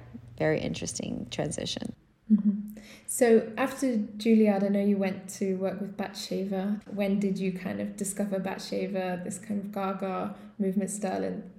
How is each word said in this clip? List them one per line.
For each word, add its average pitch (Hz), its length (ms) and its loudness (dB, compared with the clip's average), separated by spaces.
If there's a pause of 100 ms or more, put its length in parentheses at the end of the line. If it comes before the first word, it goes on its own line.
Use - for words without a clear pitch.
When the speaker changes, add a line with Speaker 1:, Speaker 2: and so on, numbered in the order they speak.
(360)
Speaker 1:
very 156 220 4
interesting - 720 -4
transition. - 640 -4 (360)
Speaker 2:
Mm-hmm. 208 500 4 (260)
So 226 500 6
after 262 400 0
Juilliard, 208 680 4
I 202 40 2
know 202 120 4
you 202 160 6
went 190 380 -2
to 190 200 0
work 185 260 -2
with - 160 -6
Batsheva. 196 840 -2 (120)
When 202 280 2
did 196 180 2
you 185 140 0
kind 202 280 -4
of 208 160 -4
discover 202 440 -2
Batsheva, 185 840 -2
this - 160 -6
kind 202 220 -4
of 196 100 -8
Gaga 190 640 -4 (240)
movement 190 320 2
style, 190 320 -2
and 185 260 -4 (100)